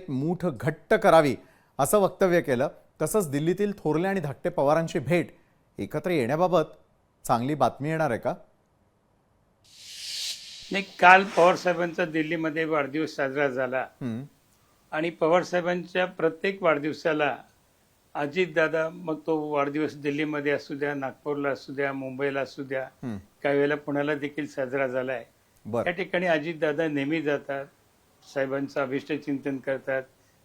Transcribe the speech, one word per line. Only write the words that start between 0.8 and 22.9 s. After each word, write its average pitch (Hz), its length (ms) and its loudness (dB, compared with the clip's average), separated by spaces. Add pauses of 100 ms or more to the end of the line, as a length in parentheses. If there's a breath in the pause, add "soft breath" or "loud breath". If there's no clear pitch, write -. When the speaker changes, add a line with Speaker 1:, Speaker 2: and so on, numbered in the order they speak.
Speaker 1:
करावी 165 420 6 (440 soft breath)
असं 143 200 4
वक्तव्य 175 420 4
केलं. 131 260 2 (340)
तसंच 156 300 0
दिल्लीतील 175 400 0 (120)
थोरले 160 240 2
आणि 196 120 -2
धाकटे 147 300 -4
पवारांची 160 500 2
भेट, 143 360 0 (420 soft breath)
एकत्र 151 320 -4
येण्याबाबत 160 540 2 (640)
चांगली 131 280 2
बातमी 135 340 0
येणार 156 200 0
आहे 107 100 0
का? 143 140 -2 (2500)
Speaker 2:
नाही, 196 120 -2 (160)
काल 185 240 10
पवार 180 320 6
साहेबांचा 175 500 -2
दिल्लीमध्ये 160 600 -2
वाढदिवस 151 500 -2
साजरा 139 320 0
झाला 127 340 -2
Speaker 1:
हम्म. 120 420 -8 (680)
Speaker 2:
आणि 160 180 -2
पवार 165 340 2
साहेबांच्या 180 600 -2
प्रत्येक 185 580 -2
वाढदिवसाला 151 760 0 (760)
अजितदादा, 160 760 0
मग 170 380 -6
तो 151 220 0
वाढदिवस 143 460 0
दिल्लीमध्ये 147 560 -2
असू 143 240 -4
द्या, 143 180 -4
नागपूरला 143 560 -4
असू 135 240 -8
द्या, 139 200 -2
मुंबईला 135 480 -4
असू 135 220 -8
द्या, 131 200 -6
Speaker 1:
हम्म. 123 340 -10 (260)